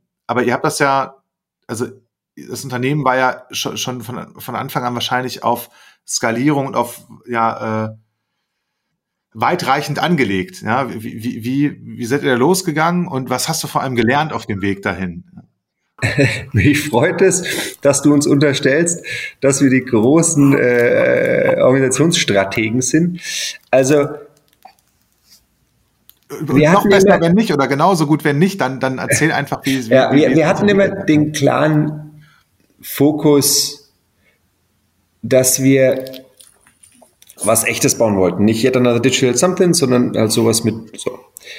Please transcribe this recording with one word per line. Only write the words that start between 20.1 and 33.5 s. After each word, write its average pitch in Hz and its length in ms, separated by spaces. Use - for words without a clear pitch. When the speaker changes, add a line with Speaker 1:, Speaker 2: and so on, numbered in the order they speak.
Speaker 2:
äh, 123 1040
Organisationsstrategen 127 1200
sind. 170 380
Also, 139 380
Speaker 1:
Und 147 260
Speaker 2:
wir 147 160
Speaker 1:
noch 202 80
Speaker 2:
hatten 202 100
Speaker 1:
besser, 196 180
Speaker 2:
immer 160 40
Speaker 1:
wenn 165 120
nicht, 220 200
oder 139 140
genauso 156 400
gut, 151 160
wenn 143 160
nicht, 196 220
dann, 131 180
dann 131 200
erzähl 135 320
einfach, - 340
wie, 135 240
wie, 120 40
Speaker 2:
Ja, 131 180
Speaker 1:
wie, 139 60
Speaker 2:
wir, 156 140
Speaker 1:
wie - 40
Speaker 2:
wir 160 80
Speaker 1:
es 156 60
Speaker 2:
hatten - 200
immer 196 160
Speaker 1:
funktioniert - 160
hat. - 80
Speaker 2:
den 151 240
klaren 151 880
Fokus, - 1120